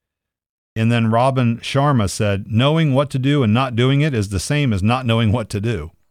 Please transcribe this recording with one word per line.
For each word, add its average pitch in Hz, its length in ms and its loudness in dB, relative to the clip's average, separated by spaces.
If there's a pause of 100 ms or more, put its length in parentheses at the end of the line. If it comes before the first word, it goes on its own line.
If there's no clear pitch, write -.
(760)
And 113 160 0
then 113 180 2
Robin 120 480 0
Sharma 135 500 0
said, 101 440 -2
"Knowing 143 420 2
what 139 160 0
to - 80 -6
do 139 240 0
and 107 100 2
not 123 240 0
doing 135 260 2
it 151 120 0
is 104 160 -2
the 98 100 -4
same 143 340 -2
as 95 100 -2
not 120 240 0
knowing 113 240 2
what 110 180 -2
to 104 100 -6
do." 98 300 -4 (220)